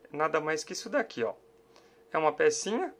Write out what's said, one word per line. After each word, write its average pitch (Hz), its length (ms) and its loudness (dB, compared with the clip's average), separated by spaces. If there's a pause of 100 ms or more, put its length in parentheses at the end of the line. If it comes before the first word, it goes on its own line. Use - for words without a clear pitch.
(100)
nada 156 300 0
mais 151 240 -2
que - 80 -10
isso - 160 -10
daqui, 190 340 -2
ó. 107 120 -2 (760)
É 160 80 0
uma 156 140 4
pecinha 190 680 2